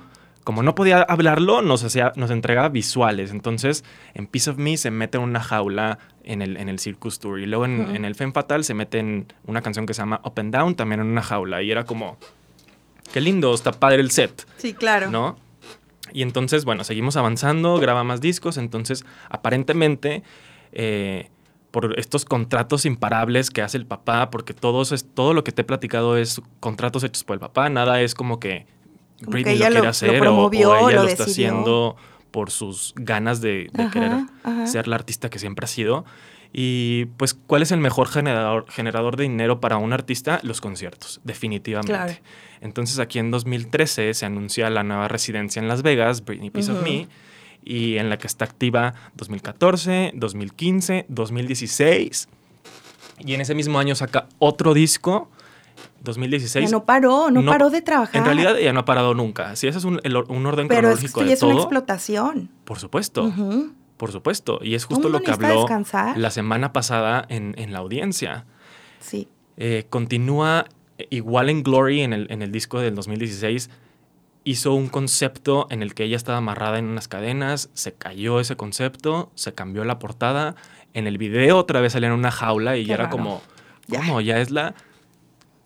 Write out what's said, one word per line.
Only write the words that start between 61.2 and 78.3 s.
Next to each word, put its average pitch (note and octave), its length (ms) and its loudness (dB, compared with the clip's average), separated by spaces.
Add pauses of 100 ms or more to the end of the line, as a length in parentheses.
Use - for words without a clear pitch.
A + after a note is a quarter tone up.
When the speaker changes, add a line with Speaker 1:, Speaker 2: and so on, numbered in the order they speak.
Speaker 2:
esto - 20 4
Speaker 1:
de C#4 60 2
Speaker 2:
ya C4 40 6
es C4 100 2
una B3+ 100 8
Speaker 1:
todo, C4+ 100 4
Speaker 2:
explotación. A3 840 -2 (160)
Speaker 1:
por A2 140 -10
supuesto. G3 460 -4
Speaker 2:
Ujú. A3 480 -2 (240)
Speaker 1:
Por A2+ 140 -6
supuesto. A2+ 500 -4
Y A2 140 -2
es A#2 80 -2
Speaker 2:
Todo - 140 -12
Speaker 1:
justo D4 100 2
Speaker 2:
mundo - 120 2
Speaker 1:
lo F#4+ 40 -4
que F4+ 80 0
Speaker 2:
necesita - 160 0
Speaker 1:
habló A2 140 4
Speaker 2:
descansar. G#3+ 560 -2
Speaker 1:
la A2+ 120 0
semana A2+ 440 -2
pasada A#2 560 0
en, G#2+ 280 -6
en G#2+ 160 -10
la F#2 60 -8
audiencia. A#2+ 680 -6 (540)
Speaker 2:
Sí. - 280 -10 (300)
Speaker 1:
Eh, A2+ 320 -2
continúa C3 760 0 (440)
igual B2 400 2
en D3+ 140 0
Glory, C3+ 380 4
en B2+ 120 0
el, G#2 160 -4
en A2+ 140 -8
el G2+ 80 -6
disco A2+ 300 -6
del A#2 120 0
dos G2 140 -8
mil G#2+ 100 -6
dieciséis. A2 520 -4 (720)
Hizo C3+ 300 0
un C3+ 160 0
concepto C#3 800 0
en A2+ 100 -4
el G#2 140 -8
que A2 80 -4
ella A2 140 -2
estaba A#2+ 200 -4
amarrada A2 400 -2
en A2+ 80 -4
unas A2 220 -8
cadenas, C3+ 680 -4
se - 200 -8
cayó G#2 460 -2